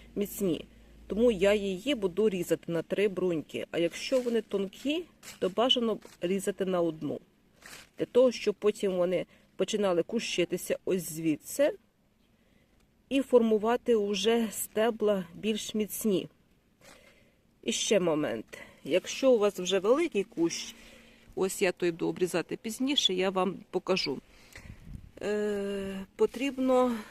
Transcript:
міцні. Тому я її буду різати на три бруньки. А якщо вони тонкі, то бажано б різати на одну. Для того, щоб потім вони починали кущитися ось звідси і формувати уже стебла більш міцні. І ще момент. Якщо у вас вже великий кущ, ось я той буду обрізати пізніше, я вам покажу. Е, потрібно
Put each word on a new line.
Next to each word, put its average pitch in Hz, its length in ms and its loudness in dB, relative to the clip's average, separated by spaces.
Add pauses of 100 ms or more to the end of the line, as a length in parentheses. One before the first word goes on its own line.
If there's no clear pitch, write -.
(160)
міцні. 196 500 -2 (400)
Тому 226 240 4
я 196 240 4
її 196 400 -2
буду 196 340 0
різати 175 440 -2
на 165 100 -2
три 196 260 0
бруньки. 175 640 -4
А - 80 -4
якщо 170 420 0
вони 233 220 0
тонкі, 254 640 -4 (340)
то 190 100 -2
бажано 226 460 0
б - 60 -10 (200)
різати 190 440 -2
на 185 160 0
одну. 156 400 -2 (800)
Для - 80 -2
того, 247 260 6
щоб 208 220 -2
потім 208 380 0
вони 175 340 0 (300)
починали 190 460 2
кущитися - 840 -2
ось 170 280 -2
звідси 165 600 0 (1400)
і 269 140 0
формувати 226 720 2
уже 208 560 0
стебла 214 720 0 (100)
більш 208 400 -4
міцні. 208 540 -2 (1300)
І 226 100 -4
ще - 280 2
момент. 147 580 -2 (260)
Якщо 185 480 2
у 233 60 6
вас 202 200 2
вже 185 200 0
великий 220 460 2
кущ, - 500 -4 (600)
ось 190 280 -2
я 180 100 2
той 175 180 0
буду 165 180 -4
обрізати 170 480 -2
пізніше, 233 580 -2
я 185 160 2
вам 185 280 0 (120)
покажу. 185 500 -2 (1000)
Е, 202 840 -4 (100)
потрібно 254 800 2 (140)